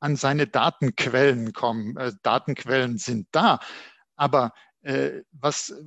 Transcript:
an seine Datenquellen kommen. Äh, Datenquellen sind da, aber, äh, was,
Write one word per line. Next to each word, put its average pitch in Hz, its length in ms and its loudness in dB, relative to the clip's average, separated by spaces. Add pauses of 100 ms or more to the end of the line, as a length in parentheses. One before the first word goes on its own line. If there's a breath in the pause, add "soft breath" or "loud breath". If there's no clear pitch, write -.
an 147 160 0
seine 143 320 0
Datenquellen 127 1040 2
kommen. 113 460 -4
Äh, 123 160 -6 (100)
Datenquellen 127 760 0
sind 113 320 -6
da, 165 300 4 (560 loud breath)
aber, 135 360 2 (300 soft breath)
äh, 135 480 -4
was, 143 440 -4 (120)